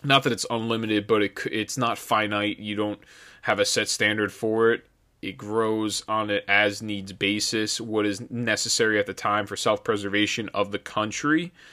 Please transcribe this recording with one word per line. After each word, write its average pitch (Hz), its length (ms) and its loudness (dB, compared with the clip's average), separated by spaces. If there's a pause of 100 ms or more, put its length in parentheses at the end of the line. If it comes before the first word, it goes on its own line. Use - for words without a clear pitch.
not 139 200 6
that 131 80 2
it's 110 180 -2
unlimited, 113 560 0
but 110 160 4
it 98 160 0
c-, - 140 -4
it's 107 260 -4
not 117 200 0
finite. 104 600 0
You 104 180 -6
don't 107 240 -2 (420)
have 104 180 2
a 101 60 4
set 107 240 0
standard 107 420 0
for 113 400 2
it. - 140 -2 (360)
It 95 160 -10
grows 110 720 -2
on 107 240 -2
an 101 160 0
as-needs 101 680 0
basis. 107 640 0
What 110 280 0
is 104 240 -4
necessary 110 640 0
at 101 80 2
the 95 80 -6
time 104 320 0
for 101 100 -8
self-preservation 104 1000 0
of 101 160 0
the 101 80 -4
country. 147 720 -2 (220)